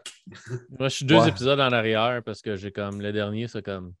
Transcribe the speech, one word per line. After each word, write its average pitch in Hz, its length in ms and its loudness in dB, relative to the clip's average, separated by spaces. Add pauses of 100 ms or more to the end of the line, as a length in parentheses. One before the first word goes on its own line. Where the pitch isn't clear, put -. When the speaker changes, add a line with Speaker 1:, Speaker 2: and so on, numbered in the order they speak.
(800)
Speaker 1:
Moi, 131 100 0
je - 60 -4
suis 139 100 -6
deux 117 140 8
Speaker 2:
Ouais. 113 100 8
Speaker 1:
épisodes 139 300 2
en 131 120 4
arrière 113 540 2
parce 107 160 -10
que 107 140 -6
j'ai 98 160 -10
comme 101 280 -6
le 104 140 -4
dernier, 107 340 -2
c'est 113 140 -8
comme 92 400 -10